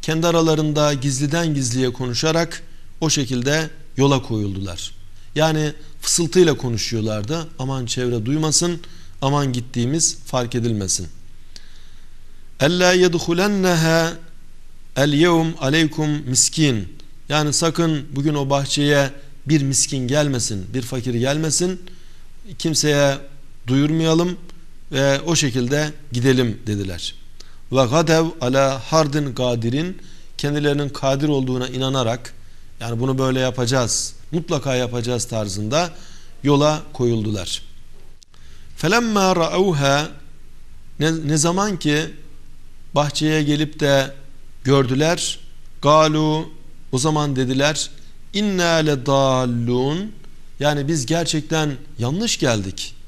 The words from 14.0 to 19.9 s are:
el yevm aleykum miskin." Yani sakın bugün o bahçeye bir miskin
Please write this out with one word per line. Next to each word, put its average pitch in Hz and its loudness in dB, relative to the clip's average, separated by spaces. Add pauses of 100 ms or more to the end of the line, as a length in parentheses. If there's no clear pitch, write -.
el 143 4
yevm 165 6 (120)
aleykum 156 2
miskin." 131 2 (320)
Yani 151 2
sakın 160 2
bugün 139 0
o 143 -2
bahçeye 139 2 (340)
bir 147 4
miskin 135 0